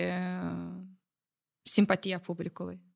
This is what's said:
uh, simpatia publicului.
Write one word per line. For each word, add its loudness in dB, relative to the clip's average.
uh, -6
simpatia 4
publicului. -8